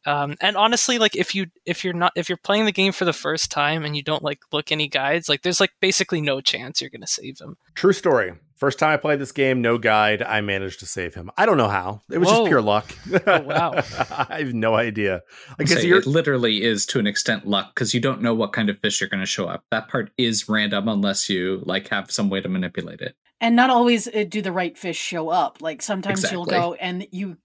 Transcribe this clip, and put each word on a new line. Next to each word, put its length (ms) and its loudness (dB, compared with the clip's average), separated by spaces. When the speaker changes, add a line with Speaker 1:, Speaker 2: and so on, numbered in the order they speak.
Speaker 1:
um, 380 -2
and 120 0
honestly, 440 2
like, 180 4
if 180 -2
you, 120 -2
if 180 -4
you're 120 -4
not, 200 2
if 140 -4
you're 80 -2
playing 300 0
the 60 2
game 200 2
for 140 -2
the 80 2
first 360 -4
time 360 0
and 100 -4
you 60 -4
don't, 200 -2
like, 180 -4
look 180 -4
any 160 0
guides, 440 -2
like, 100 0
there's, 200 0
like, 100 4
basically 400 0
no 220 -2
chance 400 -2
you're 80 -12
gonna 160 -16
save 340 -8
him. 160 -18
Speaker 2:
True 200 4
story. 400 2
First 220 0
time 120 4
I 80 2
played 200 0
this 140 -6
game, 300 2
no 160 2
guide, 440 4
I 200 -2
managed 380 -4
to 60 -14
save 280 -6
him. 240 -14
I 80 4
don't 100 6
know 140 4
how. 400 -4
It 80 -2
was 100 6
Speaker 1:
Whoa. 120 6
Speaker 2:
just 80 2
pure 120 6
luck. 340 2
<laughs> 160 2
Speaker 1:
Oh, 140 4
wow. 320 0
Speaker 2:
I 120 -8
have 120 -4
no 220 2
idea. 480 0
Like, 100 0
Speaker 3:
Say, 100 4
Speaker 2:
is 80 0
your 140 6
Speaker 3:
it 60 -6
literally 560 2
is 240 0
to 120 -2
an 80 2
extent 400 -2
luck, 280 -2
'cause 200 -2
you 60 2
don't 200 -2
know 140 0
what 180 -2
kind 160 0
of 120 -4
fish 200 -2
are 80 -2
gonna 160 -4
show 240 -4
up. 220 -8
That 180 -4
part 300 -4
is 320 0
random 360 0
unless 440 0
you, 340 -2
like, 240 -4
have 220 -4
some 180 0
way 140 -2
to 80 -8
manipulate 500 -6
it. 160 -10
Speaker 4:
And 160 4
not 140 6
always, 360 4
uh, 220 -2
do 140 -4
the 100 -4
right 240 -4
fish 220 -8
show 320 -6
up. 320 -2
Like, 180 -8
sometimes 500 -2
you'll 140 -4
Speaker 3:
Exactly. 160 0
Speaker 4:
go 140 -2
and 360 -6
you 340 -8